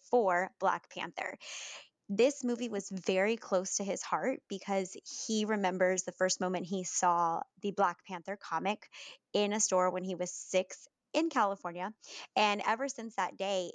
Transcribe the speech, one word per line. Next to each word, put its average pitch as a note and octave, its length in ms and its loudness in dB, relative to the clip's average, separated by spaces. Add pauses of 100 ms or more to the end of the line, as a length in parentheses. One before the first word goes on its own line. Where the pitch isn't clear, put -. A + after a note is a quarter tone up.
(100)
for F#3+ 400 4 (100)
Black F3 300 2
Panther. - 480 -8 (720)
This A#3+ 340 4
movie A#3+ 240 -2
was G3+ 220 -6
very F#3+ 480 2
close F#3+ 380 0
to G3 80 -2
his F#3+ 180 -4
heart F#3 440 -2
because G3 480 -2 (320)
he G#3+ 200 0
remembers F#3 560 2
the F3 100 -6
first F#3 260 2
moment F#3 280 -2
he F#3 180 -2
saw E3+ 560 2 (220)
the G3+ 80 -2
Black F#3 360 0
Panther F#3+ 300 -8
comic F3+ 540 -4 (420)
in G#3 220 2
a A3 60 0
store F#3 300 4
when F3+ 140 -4
he F#3 120 -4
was F3 160 -4
six - 540 -2 (280)
in D#4+ 160 2
California. G3 640 -2 (420)
And G#3 300 4
ever A#3 220 0
since A3+ 280 -10
that - 220 -2
day, F#3+ 360 -2